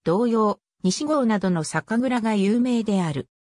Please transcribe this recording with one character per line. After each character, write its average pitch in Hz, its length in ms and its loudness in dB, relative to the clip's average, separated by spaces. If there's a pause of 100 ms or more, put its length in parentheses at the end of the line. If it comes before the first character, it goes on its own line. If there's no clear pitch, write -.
同 196 220 2
様、 214 340 0 (220)
西 185 240 -2
郷 294 180 2
な 220 140 2
ど 190 100 -2
の 170 160 0
酒 160 320 -4
蔵 247 240 0
が 220 140 -2
有 202 260 2
名 240 220 0
で 202 200 0
あ 160 80 -2
る。 139 200 -8 (120)